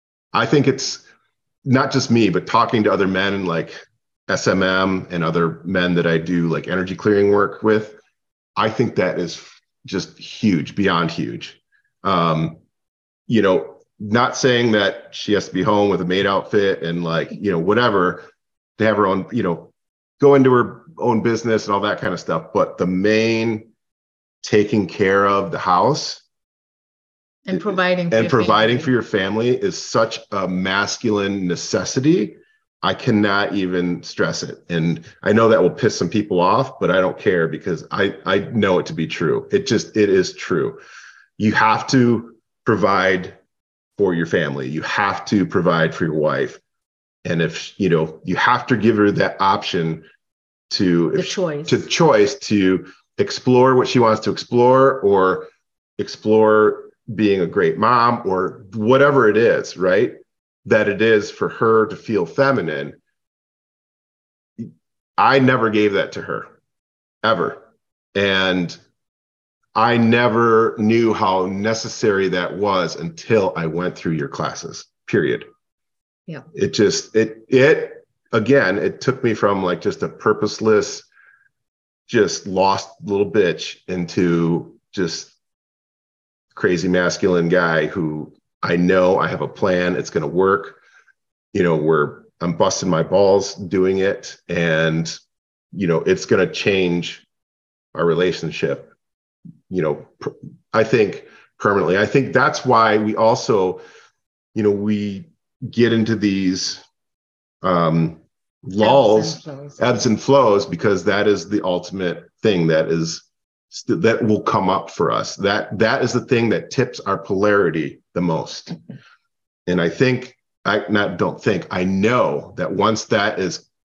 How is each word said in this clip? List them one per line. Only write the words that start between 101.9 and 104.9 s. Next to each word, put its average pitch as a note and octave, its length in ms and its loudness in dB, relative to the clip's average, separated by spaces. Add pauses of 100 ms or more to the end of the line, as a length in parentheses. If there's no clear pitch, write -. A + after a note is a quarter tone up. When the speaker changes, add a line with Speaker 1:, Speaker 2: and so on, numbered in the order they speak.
Speaker 1:
I G#2 80 2
think B2 280 0
that's C#3 320 0
why A2+ 320 4
we G#2+ 180 -2
also, A2 640 0 (720)
you A2 100 -2
know, G#2 80 4
we G2+ 580 -4 (400)